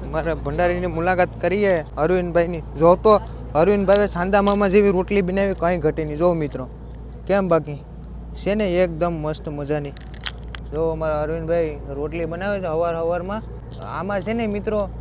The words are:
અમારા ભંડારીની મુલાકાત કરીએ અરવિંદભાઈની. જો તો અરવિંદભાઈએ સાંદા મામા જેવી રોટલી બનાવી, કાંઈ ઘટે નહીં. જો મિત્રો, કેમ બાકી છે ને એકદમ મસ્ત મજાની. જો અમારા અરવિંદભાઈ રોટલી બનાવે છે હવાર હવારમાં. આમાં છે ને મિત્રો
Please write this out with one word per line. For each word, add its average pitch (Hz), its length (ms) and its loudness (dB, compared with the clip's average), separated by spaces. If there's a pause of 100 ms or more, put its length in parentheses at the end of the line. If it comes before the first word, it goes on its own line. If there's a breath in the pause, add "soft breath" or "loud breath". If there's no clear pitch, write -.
અમારા 156 320 -2
ભંડારીની 175 520 0
મુલાકાત 175 540 0
કરીએ 180 440 2 (120)
અરવિંદભાઈની. 170 640 2
જો 156 360 4
તો 208 260 6 (340 loud breath)
અરવિંદભાઈએ 196 520 4
સાંદા 190 340 2
મામા 202 260 4
જેવી 202 240 6
રોટલી 185 300 2
બનાવી, 190 320 2
કાંઈ 180 240 0
ઘટે 156 280 0
નહીં. 151 120 -6
જો 175 160 4
મિત્રો, 135 340 -4 (600)
કેમ 190 200 2
બાકી 151 280 2 (600)
છે 196 200 0
ને 185 280 2
એકદમ 170 300 0
મસ્ત 156 360 -4
મજાની. 147 420 -4 (840)
જો 160 180 0
અમારા 156 300 -2
અરવિંદભાઈ 160 580 -2 (100)
રોટલી 160 360 -6
બનાવે 185 340 -4
છે 185 60 -6
હવાર 165 300 0
હવારમાં. 175 480 -4 (440)
આમાં 185 340 -4
છે 196 120 -4
ને 233 140 -2
મિત્રો 208 420 -2 (120)